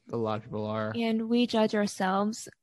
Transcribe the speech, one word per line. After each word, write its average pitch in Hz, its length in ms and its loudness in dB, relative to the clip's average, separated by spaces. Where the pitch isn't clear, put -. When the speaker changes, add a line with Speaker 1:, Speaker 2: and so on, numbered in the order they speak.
Speaker 1:
A 120 40 -2
lot 110 220 0
of 110 60 -12
people 107 220 -6
are. 107 300 -2
Speaker 2:
And 226 320 0
we 240 180 4
judge 220 280 2
ourselves 208 720 0